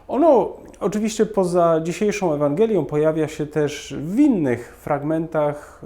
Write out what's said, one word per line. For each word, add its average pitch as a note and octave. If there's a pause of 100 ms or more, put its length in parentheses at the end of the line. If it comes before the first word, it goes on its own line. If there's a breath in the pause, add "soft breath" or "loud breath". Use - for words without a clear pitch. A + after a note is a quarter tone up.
ono C4+ (260)
oczywiście G#3+
poza E3+
dzisiejszą F3+
Ewangelią D3+
pojawia D#3
się D3+
też D3
w F3+
innych D#3+
fragmentach D3+